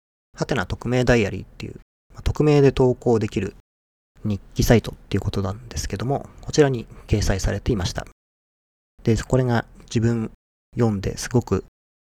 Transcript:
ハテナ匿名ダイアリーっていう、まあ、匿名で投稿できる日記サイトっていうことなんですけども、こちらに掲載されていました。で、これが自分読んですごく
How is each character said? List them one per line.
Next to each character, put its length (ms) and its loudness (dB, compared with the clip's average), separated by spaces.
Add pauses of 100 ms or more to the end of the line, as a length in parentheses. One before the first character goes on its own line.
(380)
ハ 80 -4
テ 100 -2
ナ 100 -2
匿 220 -8
名 180 2
ダ 100 4
イ 100 2
ア 40 -4
リ 100 -8
ー 60 -14
っ 20 -20
て 180 -16
い 40 -12
う、 60 -16 (380)
ま 60 -18
あ、 20 -18
匿 220 -2
名 180 6
で 100 6
投 240 2
稿 240 2
で 100 -2
き 100 -4
る 160 -6 (680)
日 180 -4 (120)
記 100 0
サ 120 6
イ 60 6
ト 100 -10
っ 40 -14
て 220 -6
い 20 0
う 20 0
こ 100 -4
と 100 -2
な 100 -4
ん 160 -12
で 100 -10
す 100 -6
け 100 -6
ど 80 -8
も、 240 -4 (120)
こ 100 -12
ち 100 4
ら 80 6
に 180 -4 (200)
掲 140 0
載 180 0
さ 120 0
れ 80 -4
て 120 -2
い 40 2
ま 100 -2
し 80 -4
た。 120 -8 (1000)
で、 140 2
こ 200 -2
れ 60 2
が 220 0 (180)
自 160 -4
分 320 0 (440)
読 200 2
ん 60 -6
で 160 -6
す 120 -10
ご 120 2
く 240 -2 (440)